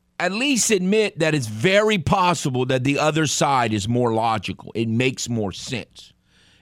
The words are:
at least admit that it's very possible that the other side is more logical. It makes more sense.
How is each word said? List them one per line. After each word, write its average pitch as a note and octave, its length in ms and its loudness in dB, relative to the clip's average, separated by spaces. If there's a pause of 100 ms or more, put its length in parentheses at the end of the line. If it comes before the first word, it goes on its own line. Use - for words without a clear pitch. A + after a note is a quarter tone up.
(180)
at F3+ 140 -2
least A#3+ 400 0
admit G3 480 0
that D#3 120 2
it's C3+ 140 0
very F#3+ 520 2
possible D3+ 680 0
that C3 160 0
the C#3 160 0
other D#3 260 2
side C3+ 480 2
is G#2 160 -2
more A#2+ 240 0
logical. A2 600 -4
It A2+ 140 -2
makes A#2+ 400 -2
more A2 240 -4
sense. - 600 -12 (500)